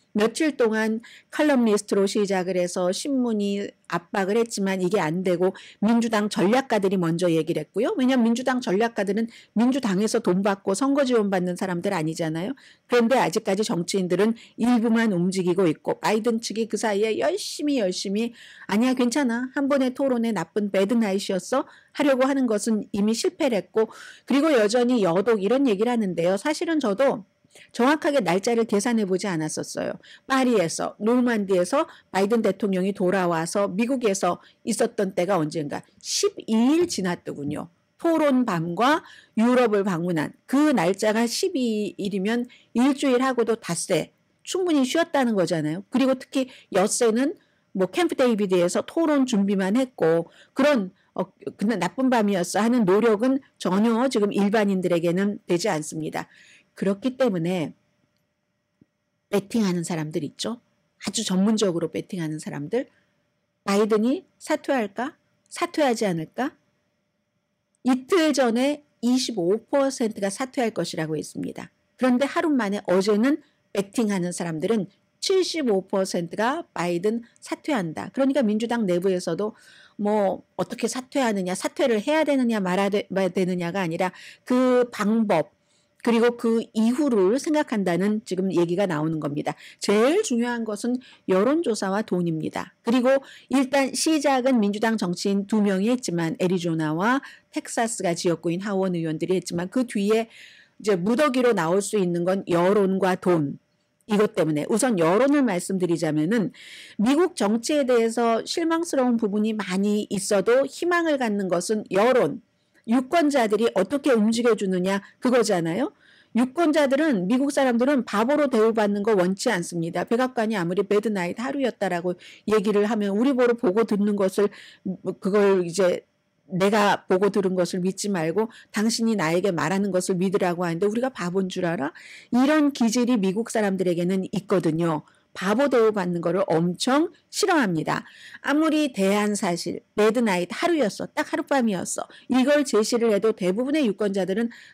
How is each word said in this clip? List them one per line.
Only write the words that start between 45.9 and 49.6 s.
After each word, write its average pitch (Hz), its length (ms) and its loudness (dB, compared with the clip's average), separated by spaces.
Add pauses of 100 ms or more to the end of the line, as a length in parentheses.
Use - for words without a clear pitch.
특히 262 360 -4 (240)
엿새는 226 640 0 (340)
뭐, 185 160 0
캠프 339 260 -2
데이비드에서 196 680 2
토론 302 440 0
준비만 196 520 0